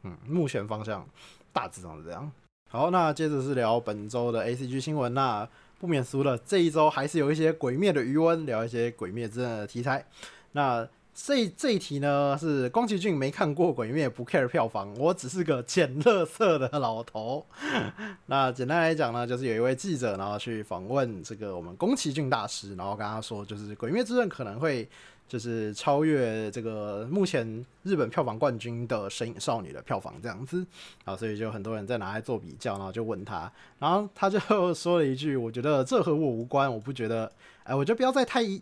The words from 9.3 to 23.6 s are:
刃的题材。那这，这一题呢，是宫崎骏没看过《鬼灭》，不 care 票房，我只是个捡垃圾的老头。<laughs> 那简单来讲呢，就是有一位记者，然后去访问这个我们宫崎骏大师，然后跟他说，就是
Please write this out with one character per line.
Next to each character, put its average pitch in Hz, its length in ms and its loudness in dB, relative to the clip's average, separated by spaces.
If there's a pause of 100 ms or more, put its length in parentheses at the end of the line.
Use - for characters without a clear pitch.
刃 123 100 -2
的 107 160 -4
题 117 160 -6
材。 131 220 0 (480)
那 127 340 2 (300)
这， 247 400 2
这 285 140 0
一 202 80 4
题 143 200 -4
呢， 143 400 4
是 143 300 2
宫 226 180 2
崎 208 120 0
骏 180 180 2
没 135 140 2
看 156 220 0
过 170 220 4
《鬼 113 160 -4
灭》， 147 220 2
不 127 100 -10
care 131 240 2
票 120 220 2
房， 101 300 -6
我 160 160 4
只 127 160 -8
是 180 120 -2
个 147 200 2
捡 139 400 2
垃 208 240 6
圾 170 320 4
的 131 200 0
老 117 240 0
头。 117 420 -6 (400)
<laughs> 196 420 -10
那 135 260 2
简 127 160 -4
单 160 100 4
来 165 160 4
讲 131 200 0
呢， 120 120 -2
就 123 120 -2
是 131 80 -2
有 113 80 2
一 110 40 0
位 127 160 4
记 165 220 -2
者， 120 220 0
然 98 100 -2
后 104 100 -2
去 110 240 -6
访 92 240 -6
问 117 380 0
这 110 100 -10
个 104 220 -6
我 87 60 -6
们 87 140 -12
宫 233 200 2
崎 147 160 -2
骏 139 160 -2
大 117 180 0
师， 101 280 -8
然 90 120 -6
后 101 80 -2
跟 107 120 -6
他 107 120 -4
说， 107 240 -8
就 104 140 -8
是 104 200 -10